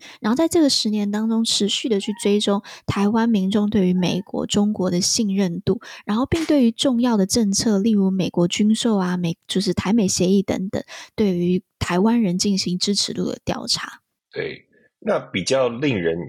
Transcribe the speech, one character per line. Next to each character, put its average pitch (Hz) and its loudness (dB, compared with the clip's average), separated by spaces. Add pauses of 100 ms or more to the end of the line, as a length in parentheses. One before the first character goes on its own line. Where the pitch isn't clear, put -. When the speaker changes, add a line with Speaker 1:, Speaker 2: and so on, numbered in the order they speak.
(220)
Speaker 1:
然 214 0
后 - 2
在 320 2
这 330 4
个 277 4
十 - 0
年 208 0
当 220 -2
中 226 2
持 202 0
续 240 -4
的 202 2
去 208 -6
追 208 0
踪 202 0 (240)
台 202 0
湾 226 2
民 196 2
众 208 2
对 208 2
于 180 4
美 180 0
国、 - -6
中 208 0
国 190 -2
的 180 0
信 202 0
任 185 -2
度， - -2 (260)
然 208 -2
后 247 0
并 320 -2
对 285 4
于 226 4
重 240 0
要 240 2
的 190 4
政 214 0
策， 202 0
例 220 2
如 196 4
美 185 -2
国 175 2
军 214 2
售 220 0
啊， 180 -2
美-， 170 -4 (120)
就 180 0
是 196 -2
台 - 0
美 226 4
协 185 0
议 196 4
等 - -4
等， - -6 (360)
对 196 0
于 175 0 (200)
台 175 -2
湾 226 2
人 180 0
进 202 0
行 180 -4
支 202 -2
持 - -2
度 180 -4
的 - -6
调 - -6
查。 - -4 (300)
Speaker 2:
对， - -8 (440)
那 202 -2
比 101 -6
较 131 0
令 120 -2
人 82 0 (120)